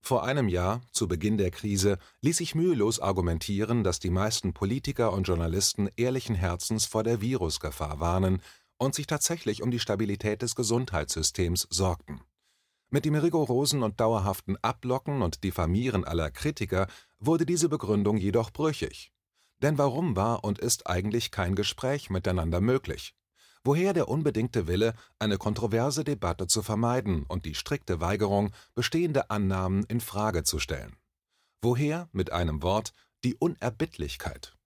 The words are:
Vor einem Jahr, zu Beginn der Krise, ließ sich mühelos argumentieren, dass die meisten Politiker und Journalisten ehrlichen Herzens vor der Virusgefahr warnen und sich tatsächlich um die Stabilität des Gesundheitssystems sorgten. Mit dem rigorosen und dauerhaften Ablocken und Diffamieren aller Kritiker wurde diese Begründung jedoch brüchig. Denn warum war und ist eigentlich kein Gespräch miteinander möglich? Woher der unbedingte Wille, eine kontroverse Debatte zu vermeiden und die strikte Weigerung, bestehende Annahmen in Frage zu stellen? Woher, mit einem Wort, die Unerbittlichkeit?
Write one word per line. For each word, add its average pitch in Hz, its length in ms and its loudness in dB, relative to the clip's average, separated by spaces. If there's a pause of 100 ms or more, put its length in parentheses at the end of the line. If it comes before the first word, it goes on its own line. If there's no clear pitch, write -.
Vor - 160 2
einem 127 280 0
Jahr, 92 320 0 (100)
zu 101 160 0
Beginn 95 300 0
der 92 120 2
Krise, 101 460 0 (240)
ließ 165 160 2
sich 170 180 -4
mühelos 156 460 2
argumentieren, 98 840 0
dass 90 160 0
die 92 100 -2
meisten 98 420 0
Politiker 117 640 0
und 95 120 0
Journalisten 90 720 0
ehrlichen 123 380 0
Herzens 90 500 -2
vor 110 180 0
der 117 200 0
Virusgefahr 78 760 -2
warnen 92 420 2 (340)
und 135 180 0
sich 147 120 -4
tatsächlich 156 560 -2
um 120 80 0
die 120 100 -2
Stabilität 104 640 -2
des 120 140 -4
Gesundheitssystems 90 1120 0
sorgten. 85 500 -2 (680)
Mit 143 160 2
dem 151 80 2
rigorosen 147 680 2
und 107 160 -2
dauerhaften 101 640 2
Ablocken 127 600 -2
und 85 200 -2
Diffamieren 95 600 2
aller 80 260 -2
Kritiker 98 560 -2 (320)
wurde 160 280 2
diese 170 240 2
Begründung 104 480 2
jedoch 101 320 0
brüchig. - 600 -4 (520)
Denn 143 160 2
warum 143 380 2
war 110 280 2
und 104 140 0
ist - 280 -2
eigentlich 104 440 0
kein 95 240 0
Gespräch 127 560 -2
miteinander 90 500 0
möglich? - 560 -2 (500)
Woher 175 280 2
der 165 160 2
unbedingte 117 560 0
Wille, 101 260 2 (260)
eine 104 200 2
kontroverse 120 640 0
Debatte 95 420 -2
zu 107 160 0
vermeiden 107 600 0
und - 240 -6
die 78 80 -8
strikte - 440 -4
Weigerung, 101 540 0 (220)
bestehende 156 560 0
Annahmen 95 540 0
in 113 180 -4
Frage 104 400 0
zu 78 160 -2
stellen? 65 380 -6 (680)
Woher, 147 500 0
mit 92 180 -2
einem 80 320 -2
Wort, 98 300 0 (320)
die 127 100 2
Unerbittlichkeit? - 1200 -4 (120)